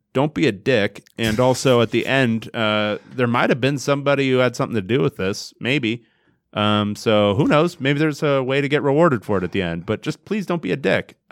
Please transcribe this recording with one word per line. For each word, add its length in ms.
Don't 220
be 120
a 60
dick. 520
And 220
also 400
at 100
the 160
end, 480
uh, 440
there 120
might 240
have 100
been 180
somebody 520
who 80
had 160
something 220
to 60
do 180
with 160
this, 420
maybe. 460
Um, 420
so 400
who 140
knows? 320
Maybe 180
there's 240
a 200
way 180
to 80
get 140
rewarded 420
for 140
it 60
at 60
the 120
end. 240
But 160
just 220
please 220
don't 160
be 80
a 60
dick. 400